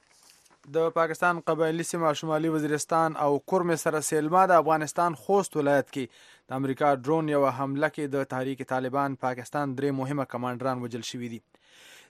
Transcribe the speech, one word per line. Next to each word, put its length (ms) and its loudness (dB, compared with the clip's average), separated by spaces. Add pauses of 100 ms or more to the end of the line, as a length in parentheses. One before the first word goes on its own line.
(760)
د 240 2
پاکستان 500 2
قبایلي 400 0
سیمه 320 2
شمالي 380 0
وزیرستان 640 0
او 60 4 (240)
کرم 200 2 (100)
سره 260 0
سیلما 420 4
د 100 8
افغانستان 640 0
خوست 380 0
ولایت 340 2
کې 80 -4 (440)
د 120 -4
امریکا 320 2
ډرون 420 0
یوه 220 2
حمله 320 -2
کې 260 -6
د 220 -4
تحریک 340 -4
طالبان 560 -2
پاکستان 500 -6
درې 220 -2
مهمه 340 -4
کمانډران 540 -4
وژل 240 -10
شوي 240 -8
دي. 80 -16 (680)